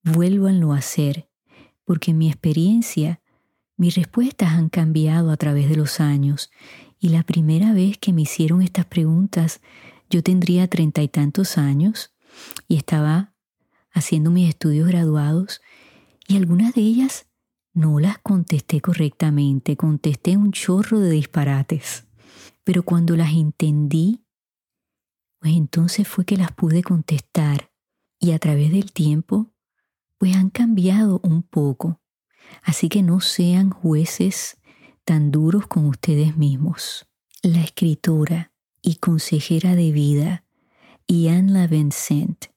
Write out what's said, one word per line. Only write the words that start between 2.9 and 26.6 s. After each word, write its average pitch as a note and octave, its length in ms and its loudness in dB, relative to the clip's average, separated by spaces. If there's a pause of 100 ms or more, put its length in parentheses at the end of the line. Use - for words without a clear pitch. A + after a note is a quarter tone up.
mis F3 160 0
respuestas G3 600 -2
han D#3+ 160 0
cambiado D#3+ 600 0
a D3+ 80 -2
través C#3+ 320 0
de D#3 60 2
los D3+ 240 -4
años C#3+ 500 0 (500)
y F3 100 0
la E3 120 2
primera E3 520 2
vez F#3+ 260 0
que G3 120 0
me D#3+ 120 2
hicieron E3 400 0
estas F3+ 220 -2
preguntas, E3 760 -2 (480)
yo E3+ 140 0
tendría F3+ 440 2
treinta D#3 360 0
y D3 40 -2
tantos D3+ 520 -2
años C#3+ 520 0 (560)
y E3 100 0
estaba D#3 580 -2 (560)
haciendo D#3+ 400 0
mis F3 180 4
estudios D#3 380 0
graduados D#3+ 760 -2 (680)
y G3 100 0
algunas F#3+ 360 2
de A3+ 80 0
ellas A#3 460 0 (460)
no D#3 260 2
las F#3+ 180 0
contesté E3+ 640 -2
correctamente, D3 960 0
contesté D#3 600 0
un G3+ 140 2
chorro G3+ 480 -2
de F3+ 120 2
disparates. C#3+ 960 -2 (560)
Pero F3+ 200 0
cuando E3+ 320 0
las D#3+ 180 0
entendí, D#3 920 0 (1160)
pues D#3+ 160 2
entonces E3+ 520 0
fue F3+ 180 -4
que G3+ 100 0
las F#3 160 0
pude E3+ 300 0